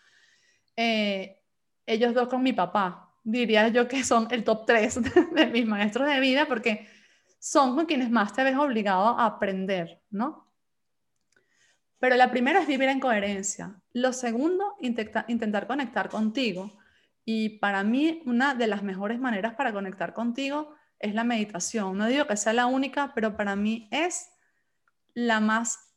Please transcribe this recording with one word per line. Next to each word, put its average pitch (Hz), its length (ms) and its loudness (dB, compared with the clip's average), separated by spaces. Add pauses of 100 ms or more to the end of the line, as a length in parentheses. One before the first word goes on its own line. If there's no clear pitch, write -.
(760)
Eh, 208 640 -2 (460)
ellos 233 280 2
dos 240 140 2
con 254 160 -2
mi 262 100 2
papá, 208 600 -2 (100)
diría 220 460 2
yo 240 180 2
que 262 160 -2
son 233 280 2
el 240 120 -2
top 220 220 0
tres 233 360 2
<laughs> - 0 -
de, 277 320 4
de 320 140 4
mis 233 180 0
maestros 214 420 0
de 285 120 2
vida 269 260 4
porque 226 420 -4 (520)
son 262 360 2
con 320 100 0
quienes 262 240 0
más 214 240 2
te 262 100 0
ves 262 120 2
obligado 220 640 2
a 240 60 4
aprender, 190 840 -2
¿no? 233 420 -6 (1500)
Pero 254 180 4
la 247 140 6
primera 262 300 2
es 294 60 -2
vivir 269 220 2
en 269 100 0
coherencia. 202 800 -4 (120)
Lo 247 180 0
segundo, 311 680 -2
intenta-, 226 480 -4
intentar 214 380 -2
conectar 233 420 -4
contigo. 214 680 -4 (460)
Y 220 360 -4
para 202 240 0
mí, 294 420 0
una 254 300 0
de 233 120 0
las 202 160 -2
mejores 202 360 -4
maneras 226 360 -2
para 269 160 -2
conectar 190 420 -6
contigo 269 600 -4 (260)
es 208 140 -4
la 220 100 -2
meditación. 208 760 -4
No 214 100 0
digo 285 200 0
que 208 80 -2
sea 214 160 0
la 240 140 2
única, 269 500 -2
pero 220 220 -2
para 202 180 -2
mí 214 340 -2
es 330 400 -4 (840)
la 233 260 2
más 220 580 -2